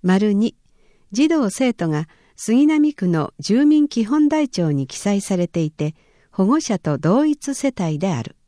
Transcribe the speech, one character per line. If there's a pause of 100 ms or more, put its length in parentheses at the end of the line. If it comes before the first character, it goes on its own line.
丸
二、 (560)
児
童
生
徒
が (300)
杉
並
区
の
住
民
基
本
台
帳
に
記
載
さ
れ
て
い
て、 (360)
保
護
者
と
同
一
世
帯
で
あ
る。 (100)